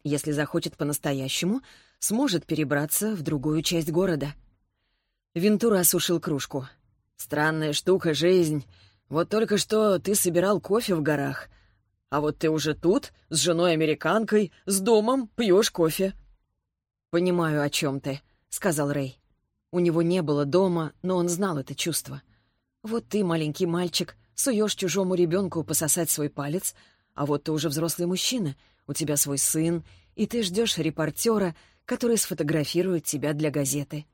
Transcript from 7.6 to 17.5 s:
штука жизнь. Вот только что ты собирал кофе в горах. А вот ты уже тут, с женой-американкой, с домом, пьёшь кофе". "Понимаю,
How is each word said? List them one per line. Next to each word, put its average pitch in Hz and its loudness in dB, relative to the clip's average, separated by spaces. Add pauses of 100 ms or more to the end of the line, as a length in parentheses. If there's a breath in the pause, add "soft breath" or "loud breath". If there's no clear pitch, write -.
штука 175 2
жизнь. 156 4 (420 soft breath)
Вот 156 -2
только 208 2
что 214 2
ты 202 -2
собирал 180 2
кофе 208 0
в 156 0
горах. 139 -2 (600)
А 139 0
вот 151 -2
ты 160 2
уже 156 0
тут, 190 2 (160)
с 160 -2
женой-американкой, 170 2 (140 soft breath)
с 196 -2
домом, 226 2
пьёшь 214 4
кофе". 180 0 (960)
"Понимаю, 170 2